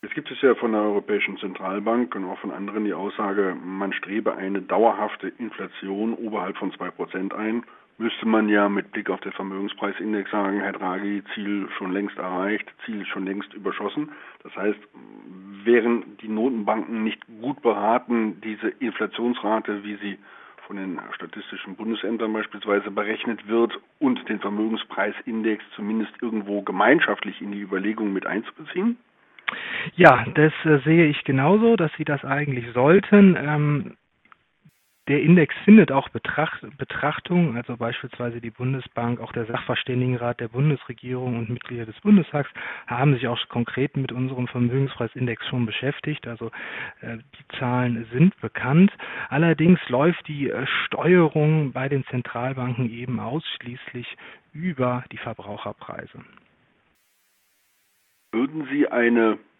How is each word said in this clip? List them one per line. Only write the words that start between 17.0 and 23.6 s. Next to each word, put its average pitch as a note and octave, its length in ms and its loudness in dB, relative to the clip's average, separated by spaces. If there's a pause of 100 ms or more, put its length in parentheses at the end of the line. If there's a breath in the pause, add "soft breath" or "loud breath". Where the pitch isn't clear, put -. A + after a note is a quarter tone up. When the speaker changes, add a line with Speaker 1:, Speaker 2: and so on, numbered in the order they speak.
Speaker 1:
nicht A3 220 -4 (160)
gut C4 220 -6
beraten, A2 760 2
diese G#2+ 280 -6
Inflationsrate, A2 1120 -4
wie G#2 120 -8
sie G2+ 240 -10 (480 loud breath)
von G2+ 100 -12
den F#2+ 220 -8 (160)
statistischen F#2+ 600 -14
Bundesämtern A2 560 -4
beispielsweise G#2 600 -2
berechnet G#2+ 560 -4
wird, A2+ 320 2 (180)